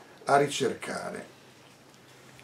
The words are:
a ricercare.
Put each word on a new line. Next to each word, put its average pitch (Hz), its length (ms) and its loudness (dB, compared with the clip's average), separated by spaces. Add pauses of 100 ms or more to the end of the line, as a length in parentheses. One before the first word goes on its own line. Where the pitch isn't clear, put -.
(260)
a 143 120 6
ricercare. - 1000 -2 (1080)